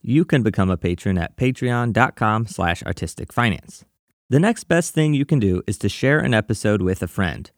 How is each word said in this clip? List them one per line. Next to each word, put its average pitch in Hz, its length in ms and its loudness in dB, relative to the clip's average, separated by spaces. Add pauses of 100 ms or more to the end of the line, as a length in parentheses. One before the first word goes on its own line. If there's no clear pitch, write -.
You 147 240 2
can 139 160 2
become 98 300 2
a 90 60 0
patron 90 420 -2
at - 180 -6
patreon 123 560 -2
dot 117 220 2
com 110 320 0
slash 87 340 -2
artistic - 500 -8
finance. - 540 -4 (460)
The 135 80 4
next 220 240 0
best - 320 0
thing 151 180 2
you 139 120 0
can 147 140 2
do 92 280 2
is 107 100 -4
to 101 120 -2
share 139 280 0
an 131 160 0
episode 104 480 0
with 92 220 -2
a 90 40 -6
friend. 76 500 -6